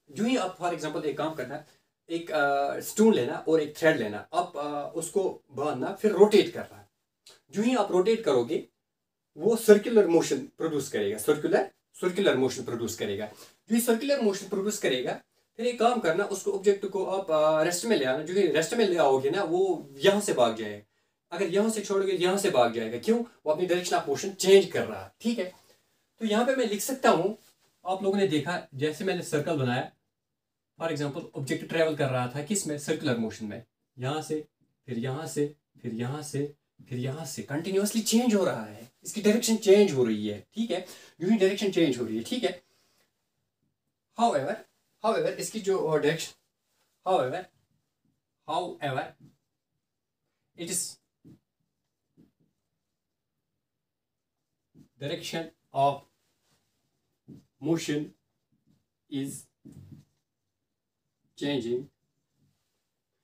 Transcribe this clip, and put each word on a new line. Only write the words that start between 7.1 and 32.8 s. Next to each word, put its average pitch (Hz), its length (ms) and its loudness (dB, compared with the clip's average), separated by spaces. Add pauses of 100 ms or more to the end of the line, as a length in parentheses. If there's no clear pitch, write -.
जो 175 120 -2
ही 247 140 4
आप 202 160 2
rotate 196 320 2
करोगे, 131 440 0 (680)
वो 202 200 2
circular 214 500 6
motion 151 400 2
produce 151 460 -6
करेगा, 107 260 -2
Circular, 160 520 0 (240)
circular 180 420 2
motion 127 280 -2
produce 113 340 -6
करेगा। 107 340 -6 (380)
जो 220 40 2
ये 233 60 4
circular 262 400 0
motion 196 280 -2
produce 202 300 -4
करेगा, - 440 -2 (340)
फिर 233 100 -2
एक 240 120 -2
काम 226 220 2
करना, 175 240 0
उसको, 196 280 -4
object 196 340 2
को 190 180 -4
आप, 190 260 -2
अ, 156 320 4
rest 175 220 -2
में 226 120 2
ले 139 80 0
आना। 156 200 -2
जो 175 100 -6
ये 185 180 4
rest 160 220 0
में 226 140 4
ले 175 80 0
आओगे 131 340 4
ना, 196 120 0
वो 175 540 0
यहाँ 196 240 4
से 180 120 -2
भाग 117 240 2
जाएगा। 104 280 -10 (460)
अगर 170 240 -2
यहाँ 214 160 2
से 214 100 -4
छोड़ोगे, 196 320 -2
यहाँ 185 260 2
से 196 120 0
भाग 120 240 4
जाएगा। 113 240 -6
क्यों? 233 260 2 (220)
वो 156 60 4
अपनी 180 140 -2
direction 175 360 0
of - 60 -8
motion 196 260 -4
change 190 380 6
कर 110 140 -2
रहा 104 180 -10
है, - 160 -20
ठीक 233 180 -2
है। - 160 -6 (640)
तो 226 80 -4
यहाँ 214 200 2
पे 262 100 2
मैं 247 100 0
लिख 196 140 -4
सकता 262 300 2
हूँ, 190 280 2 (480)
आप 190 160 -4
लोगों 196 160 2
ने 196 100 4
देखा, 151 460 -2
जैसे 151 300 -4
मैंने 175 180 -2
circle 156 340 -2
बनाया, 123 360 -2 (880)
for 160 120 -4
example, 143 300 -6 (120)
object 139 340 -6
travel 160 280 2
कर 143 120 0
रहा 123 200 -2
था 143 140 -8
किस 202 240 -2
में, 151 120 -4
Circular 147 380 -2